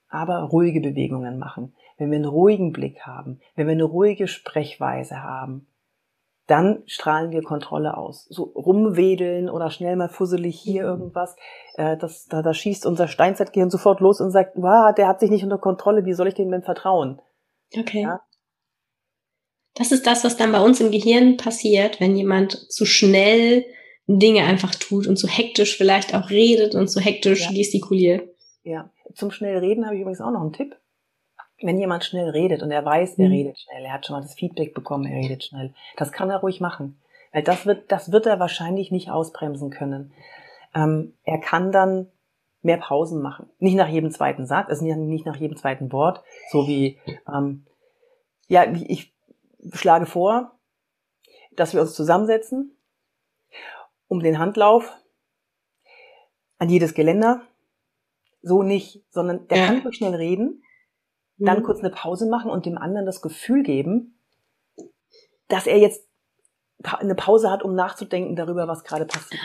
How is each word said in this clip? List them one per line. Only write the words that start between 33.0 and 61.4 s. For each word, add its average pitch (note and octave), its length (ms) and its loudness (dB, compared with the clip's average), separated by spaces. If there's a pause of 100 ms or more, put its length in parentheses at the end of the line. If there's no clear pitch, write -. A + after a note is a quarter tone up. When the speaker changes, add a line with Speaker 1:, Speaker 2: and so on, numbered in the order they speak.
Speaker 1:
er F#3+ 80 6
Speaker 2:
Mhm. F#3 60 4
Speaker 1:
redet C#3+ 260 -4
schnell, C3 260 -18
er C3 80 -12
hat C3+ 140 -10
schon D3 100 -12
mal C#3 60 -10
das C#3 120 -18
Feedback E3 400 -8
bekommen, C#3 320 -8
er C3+ 120 -8
redet C3 260 -8
schnell, C3+ 300 -14 (220)
das F3 160 -8
kann F#3+ 180 -6
er G3 80 -4
ruhig F#3+ 220 -4
machen. C#3+ 400 -10 (320)
Weil D3+ 100 -2
das F3+ 240 -2
wird, G3+ 260 -2
das F#3 200 -4
wird A3 140 4
er G#3 140 2
wahrscheinlich F3+ 500 -4
nicht F3+ 200 -6
ausbremsen D3 600 -6
können. C#3 420 -10 (640)
Ähm, D#3 400 -2 (100)
er D#3+ 140 -4
kann F3+ 340 -2
dann F#3+ 360 2 (540)
mehr E3+ 160 2
Pausen D#3+ 440 -2
machen. C#3 260 -12 (100)
Nicht F#3 180 2
nach F3+ 120 4
jedem D#3+ 220 -2
zweiten C#3 360 -4
Satz, E3 220 -2
also D3+ 160 -4
nicht, D#3+ 120 -4
nicht D#3+ 300 -6
nach D3+ 100 -8
jedem D3+ 200 -8
zweiten C3+ 360 -8
Wort, D3+ 300 -2 (280)
so C#3+ 160 0
wie, C#3 320 -2 (340)
ähm, C#3+ 340 -6 (840)
ja, F3+ 260 6
wie, E3+ 120 -6
ich - 280 -8 (580)
schlage E3+ 340 2
vor, A3 460 -2 (1040)
dass D#3+ 180 -2
wir E3 60 2
uns D#3 140 -2
zusammensetzen, A3 840 -2 (1300)
um F3+ 140 -4
den D#3+ 180 0
Handlauf, G#3 540 4 (1700)
an E3+ 100 -2
jedes E3+ 260 2
Geländer, G#3+ 480 2 (1000)
so F#3 200 2
nicht, G3 480 -4
sondern F3 380 -6
der F#3+ 100 2
Speaker 2:
Ja. F#3 80 4
Speaker 1:
kann A#3+ 160 0
ruhig B3+ 140 -8
schnell F#3+ 180 -4
reden, F#3 480 -4 (760)
dann G3 220 2